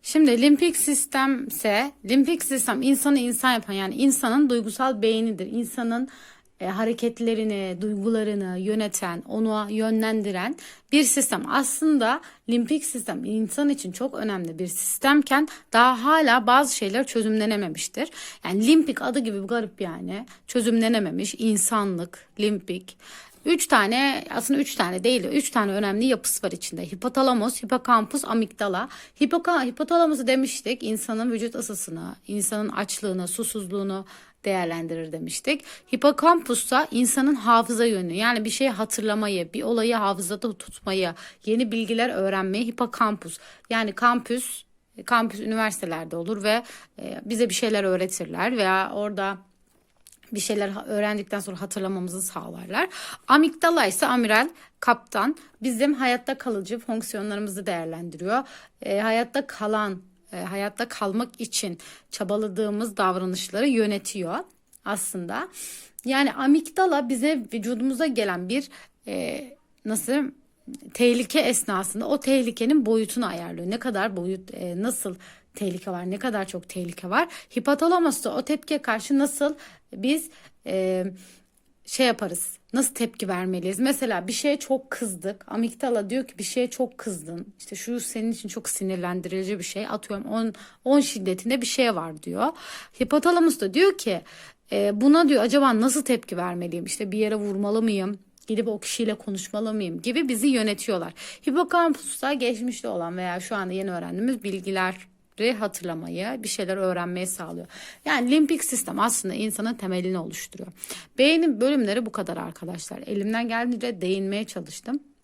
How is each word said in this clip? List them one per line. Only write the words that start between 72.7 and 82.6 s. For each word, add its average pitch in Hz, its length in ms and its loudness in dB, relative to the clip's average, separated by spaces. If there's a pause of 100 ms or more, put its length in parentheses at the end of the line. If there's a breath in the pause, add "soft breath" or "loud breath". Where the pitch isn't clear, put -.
boyutunu 226 400 0
ayarlıyor. 170 440 -8
Ne 226 80 -2
kadar 214 380 -2
boyut, 185 380 -6
e, 180 280 -6
nasıl 220 320 -4 (400 loud breath)
tehlike 185 360 -6
var, 180 200 -6
ne 202 80 -4
kadar 208 300 -4
çok 175 200 -10
tehlike 175 420 -8
var. 226 180 2 (300 loud breath)
Hipotalamus 311 640 2
da 202 100 -2
o 254 80 -2
tepkiye 294 400 -2
karşı 233 360 0
nasıl 285 360 0 (380 loud breath)
biz, 269 380 -2 (360 loud breath)
e, 185 380 0 (800 loud breath)
şey 262 200 2
yaparız, 196 520 -2 (140)